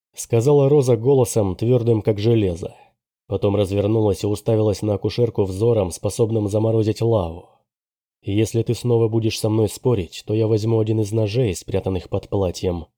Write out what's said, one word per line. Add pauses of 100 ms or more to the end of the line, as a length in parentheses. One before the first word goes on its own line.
(140)
сказала
Роза
голосом,
твердым
как
железо. (540)
Потом
развернулась
и
уставилась
на
акушерку
взором,
способным
заморозить
лаву. (720)
«Если
ты
снова
будешь
со
мной
спорить,
то
я
возьму
один
из
ножей,
спрятанных
под
платьем, (120)